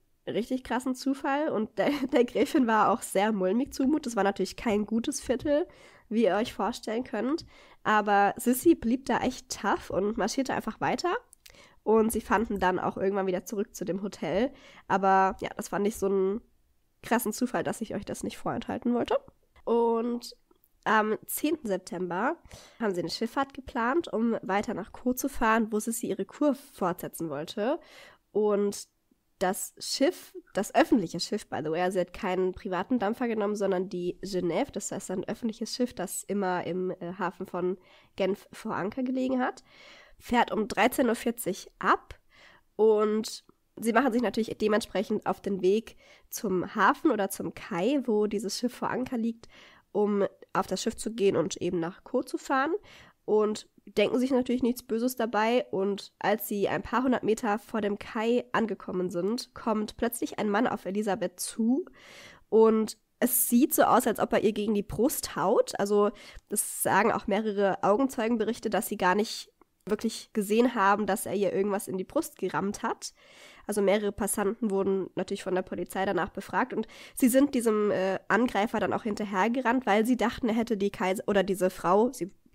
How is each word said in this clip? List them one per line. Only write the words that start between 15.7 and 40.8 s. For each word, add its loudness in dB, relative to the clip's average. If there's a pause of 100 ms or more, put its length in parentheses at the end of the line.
ich 0
so -2
einen 2 (600)
krassen 0
Zufall, -2
dass -4
ich -8
euch -6
das -10
nicht -8
vorenthalten -4
wollte. 0 (480)
Und 0 (480)
am 4 (100)
zehnten -2
September -2 (440)
haben 0
sie -2
eine -4
Schifffahrt -4
geplant, -2
um 2
weiter 0
nach -8
Caux -2
zu -2
fahren, 2
wo 0
Sissi -4
ihre -4
Kur 2
fortsetzen -4
wollte. -4 (520)
Und 2 (520)
das -2
Schiff, -2 (160)
das -4
öffentliche 4
Schiff, -6
by -6
the -2
way, 0
also 2
sie 2
hat -4
keinen -2
privaten -2
Dampfer -2
genommen, 0
sondern 0
die -6
Genève, -2
das -8
heißt -10
ein -4
öffentliches -6
Schiff, -2
das -8
immer -2
im, -2
äh, -8
Hafen -6
von -2 (380)
Genf -2
vor -8
Anker -4
gelegen -2
hat, -4 (540)
fährt 0
um 0
dreizehn 2